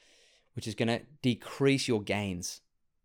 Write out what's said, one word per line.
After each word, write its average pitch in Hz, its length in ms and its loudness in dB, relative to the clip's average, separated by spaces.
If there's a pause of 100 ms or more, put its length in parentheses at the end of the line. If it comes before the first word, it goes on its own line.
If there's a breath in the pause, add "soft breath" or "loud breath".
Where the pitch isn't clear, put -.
(560 soft breath)
which - 120 -8
is 110 60 -4
gonna 117 280 0 (200)
decrease 135 680 2
your 110 140 2
gains 98 600 -4 (440)